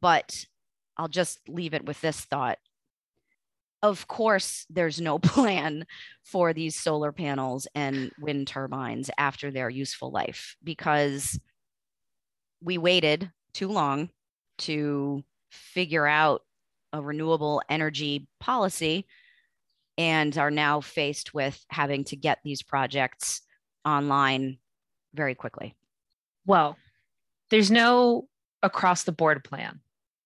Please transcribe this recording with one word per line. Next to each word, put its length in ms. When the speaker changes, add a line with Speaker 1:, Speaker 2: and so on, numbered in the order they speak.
Speaker 1:
but 440
I'll 120
just 300
leave 260
it 120
with 140
this 220
thought. 360
Of 280
course, 600
there's 320
no 180
<laughs> 20
plan 680
for 280
these 220
solar 380
panels 640
and 420
wind 300
turbines 680
after 360
their 180
useful 400
life 540
because 760
we 160
waited 540
too 140
long 420
to 640
figure 540
out 360
a 80
renewable 680
energy 580
policy 680
and 420
are 120
now 300
faced 540
with 360
having 340
to 120
get 280
these 180
projects 800
online 760
very 200
quickly. 420
Speaker 2:
Well, 300
there's 200
no 580
across 420
the 80
board 320
plan, 360